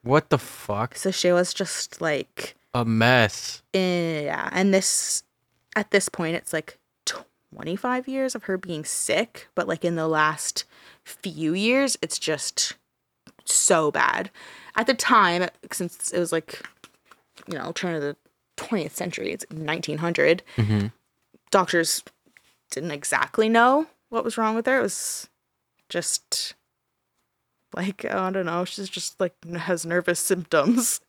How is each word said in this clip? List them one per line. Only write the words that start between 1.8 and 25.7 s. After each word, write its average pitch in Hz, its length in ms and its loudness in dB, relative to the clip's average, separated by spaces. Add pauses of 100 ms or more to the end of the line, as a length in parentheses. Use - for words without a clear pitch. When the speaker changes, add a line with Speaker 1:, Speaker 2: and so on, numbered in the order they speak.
Speaker 2:
like, - 520 -4 (200)
Speaker 1:
A 120 100 2
mess. 113 800 4 (120)
Speaker 2:
eh, 170 520 0
yeah. - 260 -4
And 190 220 4
this, - 500 0 (500)
at 214 160 -2
this 196 200 4
point, 165 260 -4
it's, - 160 -8
like, - 260 -6 (280)
twenty-five - 1000 -6
years 262 280 -2
of 226 100 -10
her 185 140 -2
being 165 260 -8
sick, - 680 -2
but, 175 120 -2
like, 175 200 -4
in 170 100 0
the 160 100 -2
last 156 580 0 (380)
few 160 520 -6
years, 247 480 2
it's - 160 -6
just - 560 -4 (720)
so 156 440 4
bad. 143 400 0 (460)
At 330 100 2
the 269 80 4
time, 180 540 4 (240)
since - 400 -6
it 196 80 -2
was, 165 100 -2
like, - 300 -4 (840)
you 180 100 -8
know, 160 160 -8
turn 170 220 -4
of 151 80 -2
the 143 140 -4 (400)
twentieth - 380 -4
century, - 380 -6
it's - 180 -10
nineteen 156 480 -6
hundred, 170 440 2 (140)
Speaker 1:
Mm-hmm. 107 320 2 (640)
Speaker 2:
doctors 175 540 2 (680)
didn't 160 200 -6
exactly 147 580 0
know 254 380 6 (240)
what 226 140 -2
was 226 120 -4
wrong 220 180 0
with 226 120 -2
her. 262 120 4
It - 40 2
was - 460 -6 (600)